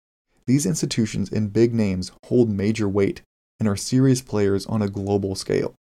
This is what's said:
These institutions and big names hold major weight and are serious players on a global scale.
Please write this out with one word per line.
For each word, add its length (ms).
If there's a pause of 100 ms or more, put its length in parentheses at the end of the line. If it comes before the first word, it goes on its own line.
(460)
These 200
institutions 640
and 220
big 200
names 380 (160)
hold 240
major 380
weight 340 (380)
and 80
are 80
serious 440
players 460
on 160
a 80
global 440
scale. 400 (120)